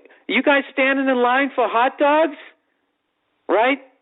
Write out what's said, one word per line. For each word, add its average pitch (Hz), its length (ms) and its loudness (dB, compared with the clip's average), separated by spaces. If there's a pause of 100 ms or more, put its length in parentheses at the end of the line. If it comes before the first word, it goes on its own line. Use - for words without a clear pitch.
(280)
You 196 160 -2
guys 277 280 2
standing 269 360 0
in 262 140 0
line 254 340 0
for 240 140 0
hot 233 280 -2
dogs? 302 400 0 (1080)
Right? 247 320 0 (220)